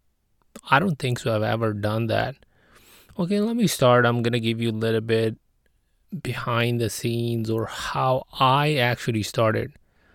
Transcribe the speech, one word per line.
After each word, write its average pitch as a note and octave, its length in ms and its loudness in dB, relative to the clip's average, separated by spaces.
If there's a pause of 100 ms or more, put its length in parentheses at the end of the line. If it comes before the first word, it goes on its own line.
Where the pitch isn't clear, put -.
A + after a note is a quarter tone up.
(720)
I C3+ 80 6
don't E3+ 200 0
think B2 200 -2
so A2+ 160 -2
I've G#2+ 80 0
ever A2+ 300 -2
done G#2+ 340 -2
that. A2 300 -2 (840)
Okay, G3 220 0
let A#3 160 0
me A#3 100 4
start. B2 400 4
I'm A#2+ 160 2
gonna A#2 180 0
give A2+ 200 -2
you A#2 100 0
a - 20 -2
little A2+ 280 0
bit A2+ 360 0 (840)
behind A#2+ 580 -2
the A2+ 80 0
scenes A#2 640 -2
or A2 160 -2
how - 580 -2 (160)
I C#3 340 4
actually A#2+ 500 0
started. A2 480 0 (420)